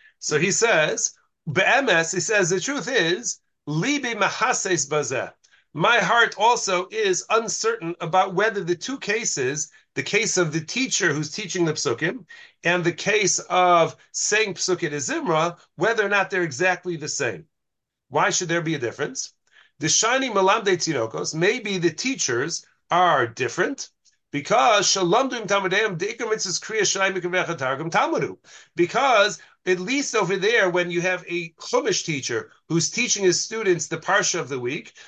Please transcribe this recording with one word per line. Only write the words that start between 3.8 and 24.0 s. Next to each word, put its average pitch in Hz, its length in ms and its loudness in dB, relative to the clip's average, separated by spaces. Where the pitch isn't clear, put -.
mahases 196 760 0
bazeh." 135 460 -4
My 208 240 4
heart 214 400 2
also 190 520 2
is 196 380 0
uncertain 220 720 -2
about 185 320 2
whether 202 320 0
the 175 100 0
two 262 240 -8
cases, 156 720 -2
the 135 80 -4
case 208 360 0
of 165 120 2
the 156 140 -4
teacher 202 480 -2
who's 151 180 -4
teaching 185 360 -2
the 151 80 0
Psukim 165 500 -2
and 175 200 0
the 165 100 0
case 202 460 0
of 175 460 4
saying 208 420 0
Psukim 170 380 -2
de 147 40 -4
Zimra, 170 600 -2
whether 208 300 2
or - 20 0
not 196 220 2
they're 185 120 0
exactly 175 540 -2
the 147 120 -8
same. 107 360 -4
Why 165 220 2
should 180 180 -2
there 170 140 0
be 160 140 -2
a - 20 -4
difference? 127 560 -6
The 156 60 0
shani 254 420 0
malamdei 196 460 4
tzinokos, 147 560 -4
maybe 202 420 0
the 170 140 0
teachers 160 760 -4
are 165 360 4
different, 175 640 -4